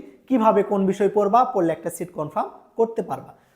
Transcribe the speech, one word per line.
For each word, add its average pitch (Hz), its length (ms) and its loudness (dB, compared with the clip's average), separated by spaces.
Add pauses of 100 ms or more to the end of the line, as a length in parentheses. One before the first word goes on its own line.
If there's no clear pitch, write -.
(280)
কিভাবে 220 320 4 (100)
কোন 202 100 0 (100)
বিষয় 196 260 2
পড়বা, 208 240 4 (120)
পড়লে 170 240 0
একটা 170 200 -8
সিট 175 220 -10
কনফার্ম 165 300 -6 (300)
করতে 226 320 0
পারবা। - 200 -10 (260)